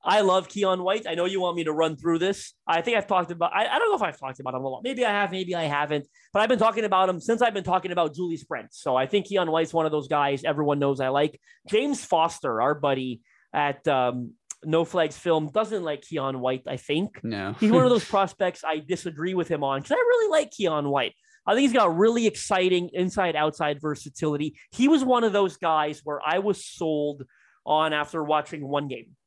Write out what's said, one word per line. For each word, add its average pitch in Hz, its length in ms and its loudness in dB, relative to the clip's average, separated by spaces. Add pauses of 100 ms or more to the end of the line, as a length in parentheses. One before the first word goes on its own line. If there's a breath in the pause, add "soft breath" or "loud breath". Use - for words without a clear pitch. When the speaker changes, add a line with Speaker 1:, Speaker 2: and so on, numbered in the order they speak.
Speaker 1:
I 202 200 4
love 190 260 4
Keion 190 340 0
White. 190 260 0
I 165 80 -4
know 175 100 0
you 190 160 -2
want 175 160 -2
me 165 80 -2
to 156 80 -2
run 160 240 0
through 165 220 0
this. 196 340 -4 (120)
I 165 160 0
think 233 140 -2
I've 202 120 0
talked 180 240 0
about, 170 220 -2
I, 220 140 0
I - 120 0
don't 453 100 2
know 403 80 2
if 226 40 0
I've 165 160 -2
talked 135 220 -12
about 131 160 -6
him 131 80 -6
a 135 60 -4
lot. 127 140 -10
Maybe 247 220 -2
I 220 60 2
have, 202 200 0
maybe 180 240 -4
I 165 80 -2
haven't. 147 440 -2 (240 soft breath)
But 202 100 2
I've 220 80 2
been 247 100 2
talking 220 260 2
about 190 240 4
him 180 100 -2
since 226 220 0
I've 233 120 2
been 196 120 -4
talking 185 260 0
about 160 240 0
Julius 165 300 -6
Brents. - 360 -10
So 131 140 0
I 131 120 2
think 202 200 0
Keion 185 240 0
White's 160 220 0
one 160 120 2
of 151 60 0
those 147 160 -4
guys 143 380 0
everyone 147 340 0
knows 139 220 0
I 131 80 0
like. 147 300 0 (280 soft breath)
James 262 380 0
Foster, 156 560 0
our 143 140 2
buddy 135 440 -2 (340 soft breath)
at, 143 360 -2
um, 123 420 0 (320)
No 160 220 2
Flags 160 320 -2
Film, 160 320 0
doesn't 214 340 -2
like 151 180 -4
Keion 135 380 -4
White, 127 260 -2
I 135 120 -8
think. 165 440 -4
Speaker 2:
No. 104 380 -6
Speaker 1:
He's 214 120 4
one 254 120 8
of 254 60 6
Speaker 2:
<laughs> 240 60 4
Speaker 1:
those 208 100 -2
prospects 196 580 -2
I 156 160 -2
disagree 165 540 -6
with 175 160 -2
him 147 160 -2
on 139 160 -2
'cause 143 100 -6
I 302 40 2
really 480 360 2
like 311 200 0
Keion 151 380 -2
White. 135 240 0 (320 soft breath)
I 202 100 2
think 262 80 4
he's 254 100 2
got 226 140 6
a 170 40 2
really 226 340 4
exciting 185 680 0
inside-outside 156 880 -2
versatility. 151 760 -4 (140)
He 254 160 2
was 294 160 6
one 247 220 2
of 208 80 2
those 196 240 2
guys 156 480 0
where 147 200 -6
I 165 140 0
was 196 260 -2
sold 147 580 -4 (420 soft breath)
on 156 260 2
after 151 320 -2
watching 151 440 -2
one 143 200 -2
game. 120 280 -12 (100)